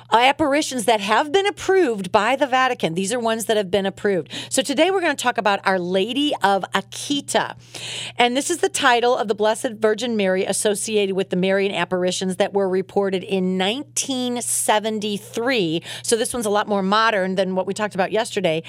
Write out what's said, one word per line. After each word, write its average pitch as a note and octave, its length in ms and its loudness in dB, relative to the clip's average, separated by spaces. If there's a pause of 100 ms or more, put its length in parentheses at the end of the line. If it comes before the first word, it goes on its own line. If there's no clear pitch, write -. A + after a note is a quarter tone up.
(100)
uh, A3 100 6
apparitions C4+ 680 2
that A3 140 4
have A3+ 320 0
been G4 140 4
approved D#4+ 640 0
by A3 240 4
the C4+ 120 0
Vatican? B3 480 0
These F#3+ 180 -2
are B3 80 -2
ones A3+ 240 -2
that G#3+ 140 0
have G3 120 -2
been G3 140 2
approved. G3 480 -2 (160)
So - 140 0
today D#4 280 2
we're F#4+ 120 0
gonna D#4 140 0
talk B3 200 -2
about G3+ 300 0
Our F#3+ 140 2
Lady G#3+ 520 0 (120)
of G3 180 4 (120)
Akita. - 840 -4 (600)
And A#3+ 200 4
this C#4+ 140 -2
is E4+ 80 -2
the F#4+ 100 0
title A#3+ 480 4
of - 100 -2
the G#3+ 80 -2
Blessed A3 380 0
Virgin A3 440 0
Mary F#3+ 280 2
associated G3+ 720 0
with F#3 140 -2
the F#3+ 60 0
Marian F#3+ 380 2
apparitions F3+ 600 -2
that F#3+ 160 0
were G3 160 2
reported F#3+ 560 -2
in F#3 340 0
nineteen B3 840 -4
seventy-three. G#3+ 1400 -2 (220)
So - 100 2
this A3+ 180 -2
one's A#3+ 140 -4
a G#3 40 0
lot G#3 180 0
more G3+ 160 0
modern G3+ 500 2
than F#3 220 0
what F#3 100 -2
we G3 80 -4
talked G#3 220 -4
about F3+ 160 0
yesterday, F3+ 560 0